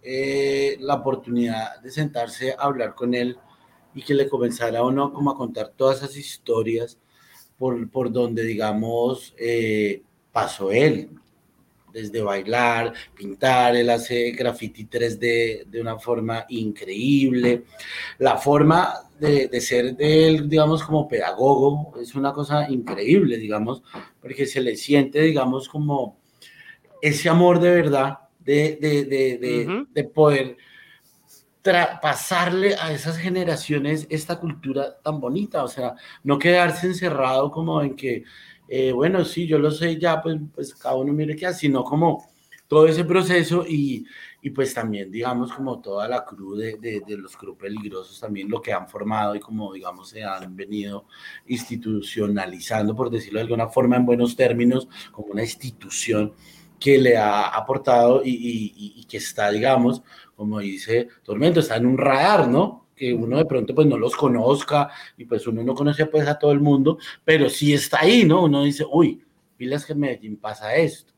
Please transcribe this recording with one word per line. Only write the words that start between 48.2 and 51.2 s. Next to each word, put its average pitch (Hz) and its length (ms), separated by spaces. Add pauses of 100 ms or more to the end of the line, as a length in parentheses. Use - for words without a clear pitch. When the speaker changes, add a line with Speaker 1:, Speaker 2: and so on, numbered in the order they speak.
Speaker 1:
también 101 280
lo 110 140
que 117 100
han 92 160
formado 104 460
y 104 60
como, 107 320
digamos, 92 360
se 110 140
han 95 320
venido 101 500 (440)